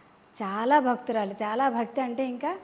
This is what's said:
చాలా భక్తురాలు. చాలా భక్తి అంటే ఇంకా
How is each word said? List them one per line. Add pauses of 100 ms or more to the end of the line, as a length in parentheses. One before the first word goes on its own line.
(420)
చాలా
భక్తురాలు.
చాలా
భక్తి
అంటే
ఇంకా